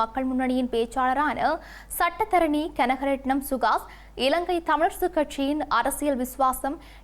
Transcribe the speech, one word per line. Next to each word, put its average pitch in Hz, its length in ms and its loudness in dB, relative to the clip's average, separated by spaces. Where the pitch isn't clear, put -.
மக்கள் 226 280 -2
முன்னணியின் 254 440 0
பேச்சாளரான 254 720 0
சட்டத்தரணி 339 680 2
கனகரட்னம் 269 720 0
சுகாஸ், 254 380 0
இலங்கை 339 340 2
தமிழரசு 330 480 2
கட்சியின் 294 540 -2
அரசியல் 277 440 0
விசுவாசம் 262 540 0